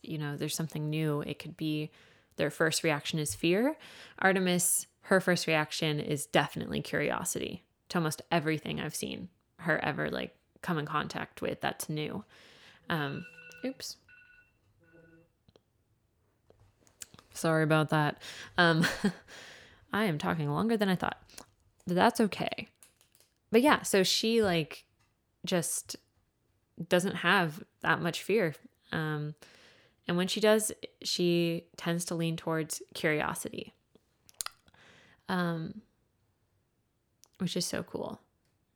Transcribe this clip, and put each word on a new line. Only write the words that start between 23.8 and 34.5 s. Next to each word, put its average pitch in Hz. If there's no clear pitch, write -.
so 190
she, 226
like, 170
just -
doesn't 180
have 170
that 160
much 165
fear. 185
Um, 151
and 175
when 185
she 214
does, 214
she 170
tends 170
to 180
lean 165
towards 160
curiosity, -